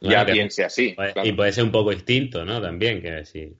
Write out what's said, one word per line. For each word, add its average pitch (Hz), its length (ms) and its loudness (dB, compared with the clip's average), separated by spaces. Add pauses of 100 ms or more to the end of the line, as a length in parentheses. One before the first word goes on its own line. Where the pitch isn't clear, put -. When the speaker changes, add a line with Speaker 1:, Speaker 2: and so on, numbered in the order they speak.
Speaker 1:
Bueno, 101 160 4
Speaker 2:
ya 104 80 4
Speaker 1:
que 98 80 2
Speaker 2:
piense 101 300 0
así, 107 300 0
Speaker 1:
puede, 98 200 -4
Speaker 2:
claro. 98 140 0
Speaker 1:
y 101 60 2
puede 101 180 2
ser 113 140 2
un 107 60 0
poco 104 200 2
instinto, 120 540 -2
¿no? 110 160 -4
También, 92 400 -2
que 80 240 -10
sí. 78 340 -14